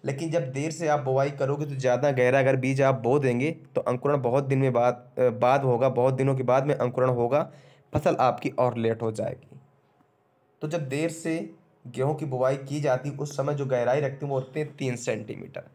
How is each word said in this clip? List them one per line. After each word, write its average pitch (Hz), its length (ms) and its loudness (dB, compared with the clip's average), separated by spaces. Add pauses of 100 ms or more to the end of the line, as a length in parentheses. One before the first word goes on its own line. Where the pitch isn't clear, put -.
लेकिन 139 260 -4
जब 147 220 -2
देर 143 180 -4
से 160 180 -4
आप 147 120 2
बुआई 135 300 0
करोगे 147 360 -2
तो 139 80 -8
ज़्यादा 127 380 2
गहरा 127 260 4
अगर 135 180 4
बीज 135 260 0
आप 135 120 4
बो 120 240 2
देंगे 131 320 0 (240)
तो - 60 0
अंकुरण 135 420 0
बहुत 127 220 2
दिन 135 140 0
में 135 140 2
बाद, 120 220 4 (240)
अ, 127 120 4
बाद 123 320 4
होगा, 127 260 2
बहुत 127 260 2
दिनों 135 220 2
के 131 60 -4
बाद 131 240 2
में 147 80 0
अंकुरण 127 360 0
होगा, 123 400 0 (420)
फसल 156 240 2
आपकी 127 340 2
और 123 280 0
लेट 113 240 0
हो 113 100 -2
जाएगी। - 460 -8 (1040)
तो 156 60 -6
जब 151 200 -4
देर 151 220 -2
से 165 440 -6 (320)
गेहूं 131 280 -2
की 151 120 -6
बुआई 131 320 0
की 139 220 -6
जाती 139 280 0
है 139 80 -8
उस 147 200 -8
समय 147 180 -2
जो 139 120 -4
गहराई 127 340 2
रखते 143 260 -4
हैं 139 60 -4
वो 135 60 0
रखते 131 220 -6
हैं 147 160 -8
तीन 123 200 -4
सेंटीमीटर। 107 800 -8